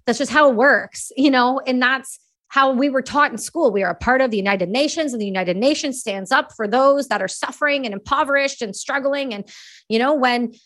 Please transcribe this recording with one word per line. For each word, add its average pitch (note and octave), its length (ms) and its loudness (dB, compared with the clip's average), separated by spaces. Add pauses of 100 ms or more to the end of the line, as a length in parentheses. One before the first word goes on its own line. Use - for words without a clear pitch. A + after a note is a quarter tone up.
That's A3+ 140 0
just C4 140 -2
how C#4+ 180 6
it A#3 60 2
works, - 600 2
you C4+ 140 4
know, B3+ 340 2
and B3+ 160 0
that's B3+ 380 -2 (300)
how C4+ 240 2
we C4+ 180 2
were C4 100 0
taught C4+ 300 0
in A#3 80 -8
school. D#4 320 0
We G3 140 0
are F3+ 80 -2
a - 20 -8
part C4 260 0
of B3+ 120 0
the A3 40 -2
United G3 320 0
Nations, D4 440 -2
and A3+ 100 -6
the G3+ 40 -4
United F#3 300 -2
Nations C4+ 440 -2
stands G3 320 -6
up C#4+ 240 0
for A3 100 -4
those C4+ 400 2
that G#3+ 160 -2
are F#3+ 60 -4
suffering C#4 560 -4
and G#3 100 -6
impoverished C#4 680 -2
and G#3 120 -8
struggling. C#4 580 -4
And, G3+ 160 -10 (400)
you A3+ 120 0
know, C4 120 2
when, B3 420 0 (120)